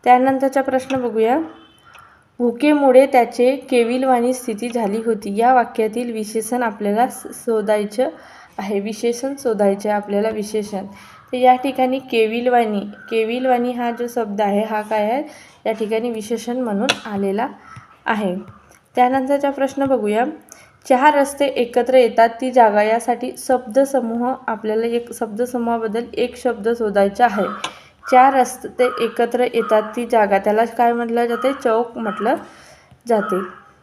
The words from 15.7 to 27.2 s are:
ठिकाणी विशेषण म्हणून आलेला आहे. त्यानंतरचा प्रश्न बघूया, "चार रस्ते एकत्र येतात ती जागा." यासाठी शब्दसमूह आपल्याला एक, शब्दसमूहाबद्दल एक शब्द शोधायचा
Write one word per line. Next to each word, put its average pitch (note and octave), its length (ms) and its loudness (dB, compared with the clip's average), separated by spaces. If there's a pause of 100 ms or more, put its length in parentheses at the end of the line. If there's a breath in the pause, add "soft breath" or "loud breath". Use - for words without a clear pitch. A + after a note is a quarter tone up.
ठिकाणी A3 380 -2
विशेषण A3+ 480 -6
म्हणून A3 500 -4
आलेला G3+ 400 -2 (580 loud breath)
आहे. G#3 300 -2 (600 soft breath)
त्यानंतरचा C4 540 2
प्रश्न C#4 360 -2
बघूया, A3 400 0 (640 loud breath)
"चार C4+ 240 6
रस्ते C#4 320 2
एकत्र A#3+ 480 0
येतात A#3 360 6
ती B3+ 220 -4
जागा." G#3+ 320 6
यासाठी A#3 540 0
शब्दसमूह B3 960 0 (140)
आपल्याला G#3+ 380 -2
एक, A#3 280 -4
शब्दसमूहाबद्दल A#3 920 -4 (100)
एक A#3+ 240 -4
शब्द A3 320 -2
शोधायचा G#3 560 2